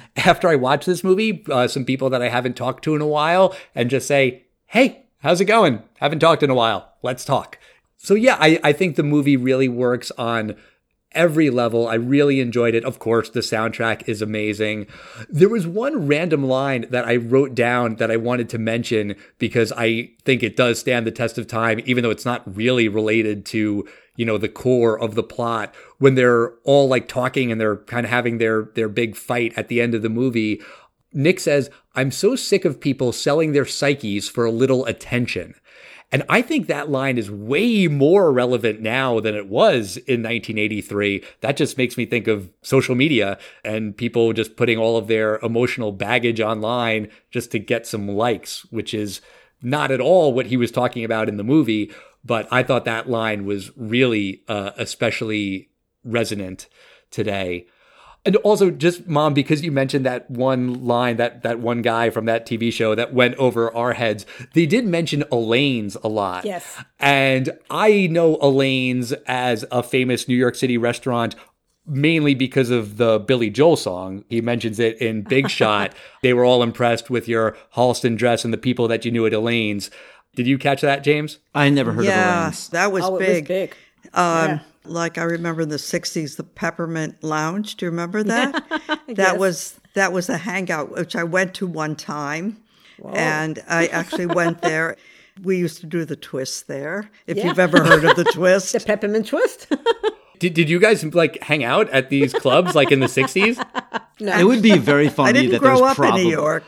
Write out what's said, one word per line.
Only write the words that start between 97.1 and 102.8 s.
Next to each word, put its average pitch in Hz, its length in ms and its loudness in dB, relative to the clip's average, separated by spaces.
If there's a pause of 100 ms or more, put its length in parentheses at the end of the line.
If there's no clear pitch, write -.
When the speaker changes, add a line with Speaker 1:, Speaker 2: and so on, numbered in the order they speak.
Speaker 4:
if 175 120 -6
Speaker 2:
Yeah. 196 100 0
Speaker 4:
you've 156 100 -4
ever 175 240 6
heard 151 220 6
of 165 120 6
the 170 80 2
Speaker 2:
<laughs> - 80 2
Speaker 4:
twist. 185 420 2
Speaker 2:
The 214 60 0
peppermint 208 480 -2
twist? - 440 -2
<laughs> 285 40 -2 (640)
Speaker 1:
Did, 180 160 0
did 160 160 2
you 175 80 2
guys, 208 240 4 (140)
like, 165 260 0
hang 147 220 -2
out 175 260 2
at 135 200 2
these 139 220 2
clubs, 160 440 2
like, 143 160 4